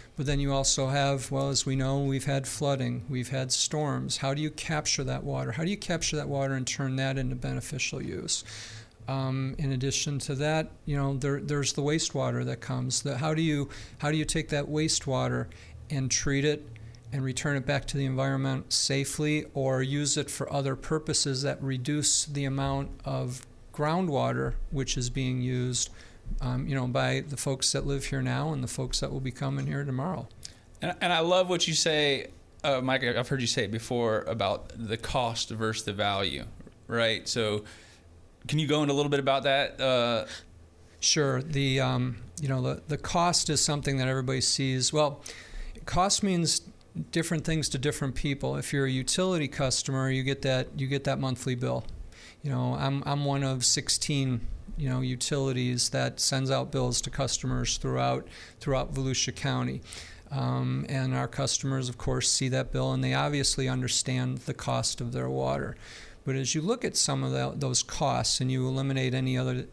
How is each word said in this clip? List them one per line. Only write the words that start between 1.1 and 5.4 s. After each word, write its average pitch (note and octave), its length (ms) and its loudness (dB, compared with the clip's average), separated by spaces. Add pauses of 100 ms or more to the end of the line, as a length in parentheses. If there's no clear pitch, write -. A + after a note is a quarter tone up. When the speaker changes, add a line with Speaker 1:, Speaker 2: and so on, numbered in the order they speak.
Speaker 1:
well, C#3 180 0
as C3 160 0
we C3+ 80 0
know, C3+ 240 2
we've C3+ 260 0
had C#3 220 0
flooding, B2+ 640 -2
we've B2+ 200 -4
had C3 200 -2
storms. C3+ 680 0
How C3+ 140 0
do C#3+ 80 -2
you D3+ 120 -2
capture D3+ 520 -2
that C3 200 -2
water? C3+ 280 -2